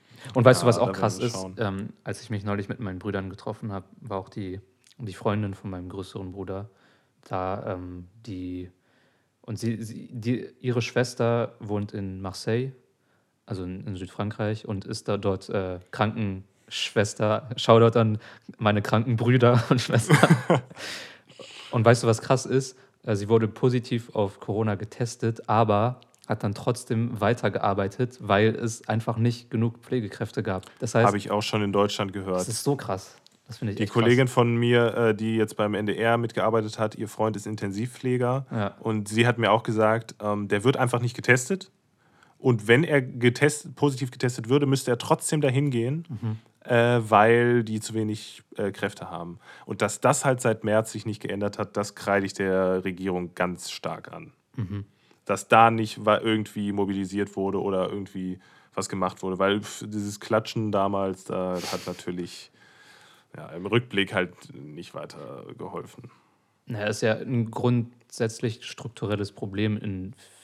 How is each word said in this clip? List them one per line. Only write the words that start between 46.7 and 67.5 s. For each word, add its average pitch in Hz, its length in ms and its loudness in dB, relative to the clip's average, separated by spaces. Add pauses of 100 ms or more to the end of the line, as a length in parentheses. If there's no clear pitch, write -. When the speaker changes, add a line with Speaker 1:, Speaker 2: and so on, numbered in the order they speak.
Speaker 2:
äh, 120 380 4
weil 117 540 6
die 110 180 -4
zu 110 140 -10
wenig, 107 480 -6 (140)
äh, 104 160 -2
Kräfte - 380 -6
haben. 85 280 -12 (280)
Und 104 160 -6
dass - 180 -2
das - 240 4
halt 131 160 2
seit 110 240 0
März 107 280 2
sich 107 140 -10
nicht 104 140 -6
geändert 101 380 -4
hat, 98 180 -4
das 101 180 -4
kreide 98 320 0
ich 95 80 -6
der 92 500 2
Regierung 90 500 -4
ganz 90 360 -4
stark 80 420 -10
an. 82 200 -16 (240)
Speaker 1:
Mhm. 101 300 -6 (380)
Speaker 2:
Dass - 220 -4
da 113 240 8
nicht 110 340 -2
wa-, 107 160 4
irgendwie 104 520 -2
mobilisiert 98 640 -2
wurde 98 260 0
oder 95 260 0
irgendwie 92 520 -8 (340)
was 95 140 -6
gemacht 92 340 -4
wurde, 92 160 -4
weil, 101 220 2
pf, - 260 -12
dieses 104 320 -6
Klatschen 110 540 -2
damals, 98 520 0
da 92 340 -4 (120)
hat - 160 -8
natürlich 90 640 -10 (880)
ja, 78 120 -16
im 87 180 -10
Rückblick 104 460 0
halt 92 420 -4
nicht 76 400 -16
weiter 73 500 -14 (120)
geholfen. - 540 -14 (560)
Speaker 1:
Naja, 107 200 -6
ist 107 160 -4
ja 110 140 2
ein 117 340 -2